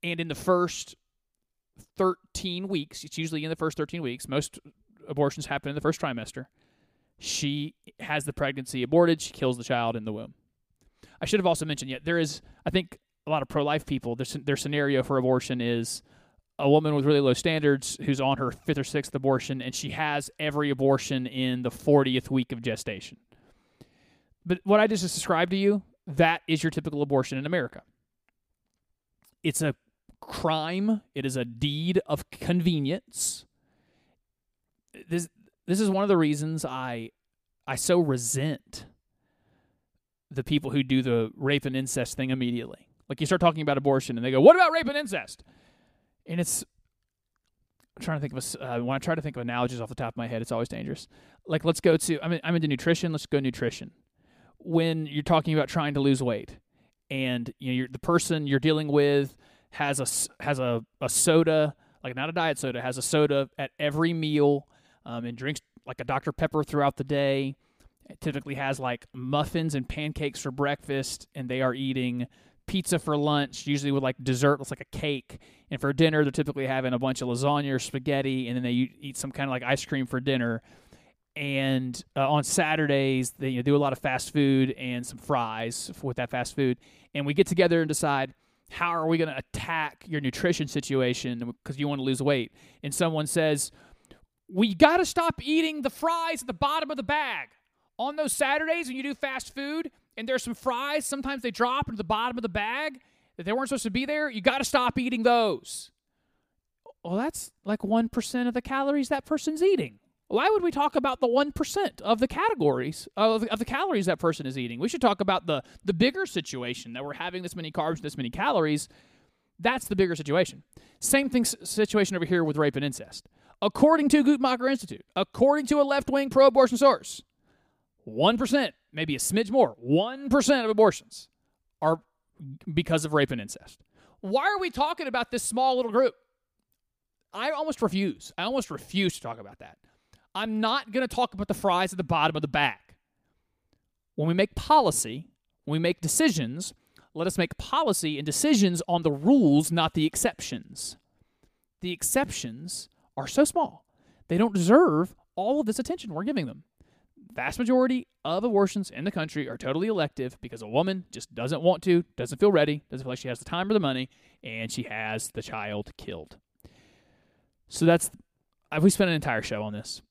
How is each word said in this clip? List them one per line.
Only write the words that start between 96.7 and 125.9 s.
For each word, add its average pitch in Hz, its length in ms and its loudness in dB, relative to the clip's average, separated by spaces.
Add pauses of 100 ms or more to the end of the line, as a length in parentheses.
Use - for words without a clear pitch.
of 302 60 -6
the 262 60 -8
bag. 226 480 -4 (480)
On 277 180 -4
those 302 160 -2
Saturdays 311 560 0
when 254 80 -8
you 269 60 -8
do 277 120 -4
fast 269 400 -8
food 294 360 -6 (260)
and 226 120 -10
there's 262 140 -2
some 240 120 -8
fries, 277 500 -4
sometimes 269 380 -6
they 240 80 -4
drop 247 380 -2
into 226 80 -10
the 202 80 -8
bottom 226 340 -2
of 233 40 -8
the 226 60 -4
bag 247 520 -6 (360)
that 175 80 -12
they 196 80 -2
weren't 254 160 -2
supposed 269 160 -2
to 226 60 -2
be 254 160 -2
there. 302 240 -2
You 214 100 -6
gotta 254 240 2
stop 247 340 2
eating 240 260 -2
those." 226 680 2 (1120)
Well, 175 120 -2
that's, - 360 -4 (120)
like, 208 180 -2
one 226 260 2
percent 247 400 -2
of 233 60 -2
the 247 80 -2
calories 277 460 0
that 277 160 -2
person's 311 380 -2
eating. 240 360 2 (300)
Why 269 200 2
would 415 140 4
we 349 80 2
talk 285 260 0
about 262 240 0
the 262 60 2
one 269 260 2
percent - 480 -4
of 220 180 2
the 254 80 2
categories, 156 880 0
of, 220 300 2
of 214 140 -2
the 233 60 -2
calories 269 420 -2
that 175 120 0
person 156 280 -2
is 131 120 -8
eating? 120 220 -6
We 196 80 -2
should 254 140 -4
talk 208 180 4
about 190 260 0
the, 147 160 -2 (220)
the 196 80 -2
bigger 262 320 2
situation 123 720 -8
that 131 100 -10
we're 143 100 -10
having 180 280 -8
this 175 120 -10
many 165 160 -10
carbs, 156 300 -2
this 139 160 -8
many 123 140 -4
calories. 165 580 0 (720)
That's 233 260 0
the 208 80 -4
bigger 180 220 2
situation. 151 460 -2 (360)
Same 269 300 2
thing, 247 140 2
s-, - 200 -2
situation 208 540 0
over 170 80 0
here 175 180 2
with 151 140 0
rape 147 180 2
and 139 100 -2
incest. - 440 -10 (320)
According 294 480 6
to 294 160 6
Guttmacher 254 440 2
Institute, 233 360 -4 (100)
according 269 520 2
to 294 140 4
a 277 40 6
left-wing 277 460 0